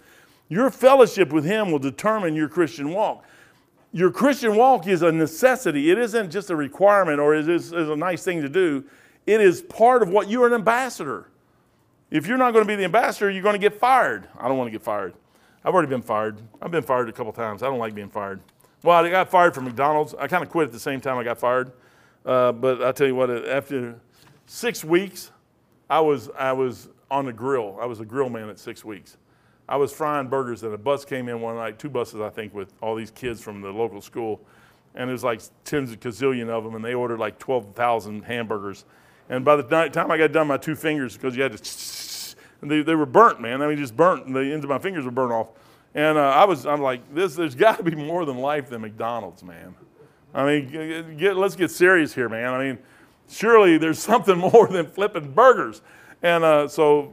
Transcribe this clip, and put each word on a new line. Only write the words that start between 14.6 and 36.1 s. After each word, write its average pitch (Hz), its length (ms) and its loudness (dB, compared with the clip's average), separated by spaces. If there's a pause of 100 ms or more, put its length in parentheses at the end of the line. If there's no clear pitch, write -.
get 107 100 -12
fired. 101 320 -6 (500)
I've 156 80 0
already 165 160 4
been 127 140 -4
fired. 107 380 -4 (200)
I've 170 120 -10
been 160 100 -2
fired 123 260 0
a 110 40 -12
couple 110 200 -10
times. 110 300 -8
I 123 40 -4
don't 135 120 -4
like 113 160 -6
being 101 140 -14
fired. 98 320 -10 (420)
Well, 165 220 6
I 170 60 -2
got 185 180 2
fired 175 260 6
from 131 100 -8
McDonald's. 147 540 -2
I 139 80 -6
kinda 170 200 -2
quit 165 200 0
at 120 60 -10
the 113 80 -16
same 135 200 -6
time 131 160 -4
I 123 60 -6
got 117 160 -4
fired. 127 320 -2 (540)
Uh, 123 280 2
but 120 300 -2
I 127 80 2
tell 135 160 0
you 131 80 2
what, 127 160 0
after 123 680 -6 (460)
six - 380 -8
weeks, 180 460 -2 (580)
I 147 120 2
was, 143 380 0
I 131 140 -2
was 123 360 -4 (220)
on 139 160 -2
the 123 60 -10
grill. 110 480 -4
I 117 60 -6
was 113 140 -10
a 110 40 -12
grill 127 240 -4
man 110 200 -10
at 98 100 -18
six - 260 -16
weeks. 104 320 -16 (520)
I 131 80 -4
was 139 160 0
frying 147 340 -4
burgers, 120 380 -6
and 107 100 -8
a 101 40 -10
bus 135 260 -4
came 127 240 -8
in 117 120 -8
one 113 140 -8
night, 113 240 -10
two 147 100 -12
buses, 120 320 -6
I 107 80 -6
think, 104 240 -12
with 98 280 -14
all 110 160 -6
these 110 160 -12
kids 117 280 -10
from 104 200 -14
the 98 100 -12
local 104 300 -6
school. 110 400 -8 (560)
And 127 120 -8
there's, 123 140 -8
like, 117 180 -2 (240)
tens 135 280 -4
of 107 80 -18
gazillion 123 480 -4